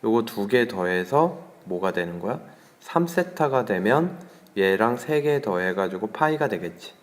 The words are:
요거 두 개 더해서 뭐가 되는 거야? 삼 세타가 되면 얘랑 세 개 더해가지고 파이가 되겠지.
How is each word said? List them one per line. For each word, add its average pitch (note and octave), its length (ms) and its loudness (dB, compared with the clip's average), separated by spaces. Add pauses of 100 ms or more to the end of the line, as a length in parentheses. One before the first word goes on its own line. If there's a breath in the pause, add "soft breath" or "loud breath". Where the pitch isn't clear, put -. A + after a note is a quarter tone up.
요거 A2+ 220 2
두 G2+ 200 -6
개 A#2 220 4
더해서 F#2+ 720 0 (220)
뭐가 F2+ 280 -2
되는 F2 280 -4
거야? G2+ 180 -4 (400 loud breath)
삼 E3+ 300 0
세타가 D3+ 560 0
되면 A#2 520 2 (400 loud breath)
얘랑 G2+ 400 4
세 D3+ 240 -2
개 C#3+ 220 0
더해가지고 F#2 680 -2
파이가 D#3 380 0
되겠지. F2 460 -6 (100)